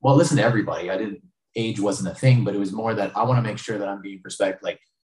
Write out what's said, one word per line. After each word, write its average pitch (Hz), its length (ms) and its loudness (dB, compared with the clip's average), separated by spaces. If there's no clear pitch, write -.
well, 139 160 6
listen - 220 6
to 104 40 4
everybody. 87 480 0
I 82 60 -2
didn't, 98 240 -6
age 113 240 -4
wasn't 98 300 -2
a 85 100 -6
thing, 123 260 6
but 101 100 -2
it 101 40 -2
was 98 140 -2
more 110 220 -4
that 98 200 -4
I 110 100 0
wanna 123 180 2
make 107 160 -6
sure 110 180 -8
that 101 120 -6
I'm 98 120 -8
being 98 240 -14
respect-, 95 380 -4
like, 90 180 -6